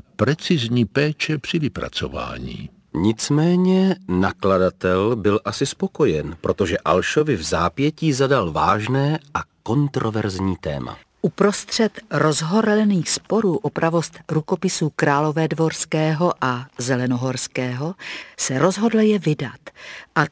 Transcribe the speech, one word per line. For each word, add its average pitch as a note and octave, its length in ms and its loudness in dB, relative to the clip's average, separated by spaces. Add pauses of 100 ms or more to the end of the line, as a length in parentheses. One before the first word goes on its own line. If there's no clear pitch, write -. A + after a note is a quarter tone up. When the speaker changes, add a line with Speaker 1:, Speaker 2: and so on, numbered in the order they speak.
(160)
Speaker 1:
precizní B2 680 2
péče D3+ 540 -2
při - 200 -4
vypracování. - 1120 -6 (260)
Speaker 2:
Nicméně F3 1000 2 (120)
nakladatel F#2 1080 2
byl G#2 280 2
asi G#2 220 -2
spokojen, E2+ 720 -2
protože F#2 380 0
Alšovi G#2+ 580 0
v D#2+ 60 -8
zápětí C3 680 -2
zadal B2+ 400 2
vážné A#2+ 640 0 (160)
a - 80 -4 (200)
kontroverzní G#2+ 960 0
téma. C2 400 -8 (260)
Speaker 3:
Uprostřed - 800 0 (100)
rozhorlených F3+ 1000 2
sporů G3 460 0
o C#3+ 140 -4
pravost E3 480 -2 (120)
rukopisů E3 640 -2
Králové D3+ 520 2
Dvorského D#3 920 0
a B2+ 260 -2 (120)
Zelenohorského B2+ 1160 -2 (420)
se C3 220 -2
rozhodl G3+ 420 2
je G#3+ 180 4
vydat. D3+ 420 -2 (540)
A D3+ 180 2